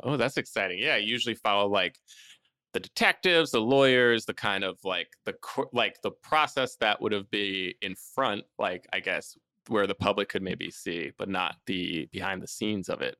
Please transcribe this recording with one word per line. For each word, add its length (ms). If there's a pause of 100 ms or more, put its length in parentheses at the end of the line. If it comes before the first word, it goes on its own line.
oh, 140
that's 200
exciting. 420
Yeah, 140
I 40
usually 380
follow, 320
like, 300 (760)
the 60
detectives, 720
the 80
lawyers, 640
the 80
kind 300
of, 200
like, 260 (160)
the 80
cour-, 400
like, 300
the 80
process 680
that 240
would 100
have 200
been 500
in 140 (200)
front, 280 (140)
like, 360
I 60
guess, 380 (300)
where 200
the 80
public 340
could 140
maybe 280
see, 460
but 100
not 280 (100)
the 460
behind 300
the 60
scenes 420
of 120
it. 180